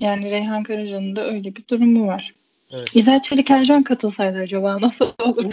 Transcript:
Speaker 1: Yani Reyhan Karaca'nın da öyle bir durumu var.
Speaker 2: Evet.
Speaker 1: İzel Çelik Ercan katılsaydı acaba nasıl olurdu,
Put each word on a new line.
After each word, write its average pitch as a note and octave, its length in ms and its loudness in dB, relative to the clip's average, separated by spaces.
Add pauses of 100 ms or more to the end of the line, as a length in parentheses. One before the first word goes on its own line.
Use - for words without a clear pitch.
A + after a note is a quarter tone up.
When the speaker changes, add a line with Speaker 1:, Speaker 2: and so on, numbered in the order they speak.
Speaker 1:
Yani G3+ 300 -2
Reyhan G#3+ 320 -4
Karaca'nın G3+ 540 -6
da G#3+ 80 -4
öyle G3 320 -8
bir A3+ 140 -20
durumu A#3 360 4
var. F#3+ 280 -6 (360)
Speaker 2:
Evet. C3 240 -10
Speaker 1:
İzel C4 280 6
Çelik C4+ 280 0
Ercan C4+ 320 6
katılsaydı G3+ 560 -2
acaba F#3+ 420 -4
nasıl A#3+ 260 2 (120)
olurdu, A#3 340 -2